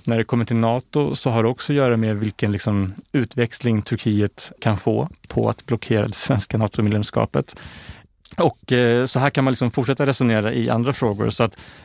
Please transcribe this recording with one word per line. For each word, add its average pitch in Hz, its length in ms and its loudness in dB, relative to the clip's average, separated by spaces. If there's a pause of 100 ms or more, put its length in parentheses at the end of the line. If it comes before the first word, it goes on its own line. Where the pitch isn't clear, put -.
När 117 140 0
det 110 60 2
kommer 117 200 -2
till 117 120 -2
nato 127 580 0
så 139 160 -2
har 113 120 2
det 117 60 4
också 131 240 -2
att 143 40 2
göra 127 200 4
med 110 220 0
vilken, 104 340 -2
liksom, 98 420 0 (180)
utväxling 117 680 0
Turkiet 104 800 -2
kan 107 160 2
få 113 320 0 (200)
på 113 200 0
att - 180 -4
blockera 110 400 0
det 107 80 -6
svenska - 440 -2
nato-medlemskapet. 107 1000 -2 (800)
Och, - 340 0
eh, 123 340 4
så - 120 -2
här 139 120 2
kan 135 140 0
man, 135 80 2
liksom, 120 180 0
fortsätta 135 360 0
resonera 117 460 2
i 120 180 0
andra 120 220 0
frågor. 107 380 -2
Så - 120 0
att 113 140 -2 (280)